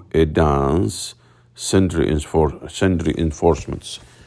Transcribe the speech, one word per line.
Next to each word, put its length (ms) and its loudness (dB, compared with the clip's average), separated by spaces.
a 40 4
dance, 880 0
send 380 2
reinfor-, 800 0
send 340 0
reinforcements." 960 -2